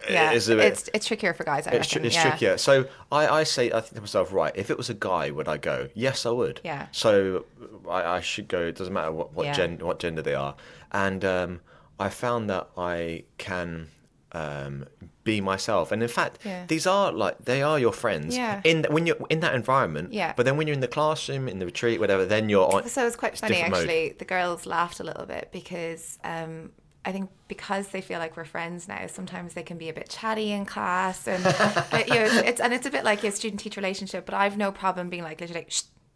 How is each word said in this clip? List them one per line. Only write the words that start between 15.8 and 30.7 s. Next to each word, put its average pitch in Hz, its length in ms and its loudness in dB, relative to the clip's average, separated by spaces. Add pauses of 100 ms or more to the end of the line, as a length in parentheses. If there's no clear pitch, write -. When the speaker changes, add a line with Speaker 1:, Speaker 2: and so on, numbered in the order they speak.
Speaker 1:
And 107 100 0
in 120 80 0
fact, - 360 -2
Speaker 2:
Yeah. 180 220 -8
Speaker 1:
these 160 200 0
are, 190 240 4
like, 90 240 0 (100)
they 131 160 2
are 151 160 2
your 117 140 4
friends 92 440 -2
Speaker 2:
Yeah. 220 280 -2
Speaker 1:
in 160 200 6
th-, - 80 0
when 165 140 4
you're 165 120 2 (120)
in 160 120 2
that 165 120 2
environment. 131 600 2
Speaker 2:
Yeah. 190 220 -4
Speaker 1:
But 123 100 2
then 135 120 2
when 156 100 0
you're 147 60 0
in 139 60 -2
the 127 80 0
classroom, 139 600 0
in 95 120 -6
the 92 60 -2
retreat, 113 340 0
whatever, 98 260 4
then 107 240 2
you're 95 240 8
on, 98 140 2
Speaker 2:
So 240 180 0
it's 233 120 0
quite 220 160 -2
Speaker 1:
it's - 80 -8
Speaker 2:
funny, 214 140 0
Speaker 1:
different 175 180 2
mode. 180 80 4
Speaker 2:
actually. 165 360 0
The - 80 -12
girls 180 400 -2
laughed 175 340 -2
a 190 40 -8
little - 240 -8
bit - 240 -10
because, 170 720 -8
um, 160 480 -8 (340)
I 190 60 -4
think 190 180 -4 (200)
because 196 400 -4
they 190 120 -8
feel 180 180 -8
like 165 180 -6
we're 165 80 -10
friends 170 420 -8
now, 101 200 -8
sometimes 180 460 -10
they 170 100 -8
can 170 140 -10
be 160 120 -8
a 151 40 -8
bit - 160 -10
chatty 220 420 -2
in 202 140 -2
class, 185 640 -2